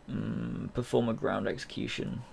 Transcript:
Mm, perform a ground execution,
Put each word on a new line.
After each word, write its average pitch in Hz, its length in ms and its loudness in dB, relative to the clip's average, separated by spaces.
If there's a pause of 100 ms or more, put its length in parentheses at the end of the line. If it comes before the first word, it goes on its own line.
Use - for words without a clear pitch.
(100)
Mm, 113 600 -2
perform 123 340 4
a 113 60 4
ground 101 340 2
execution, - 840 -2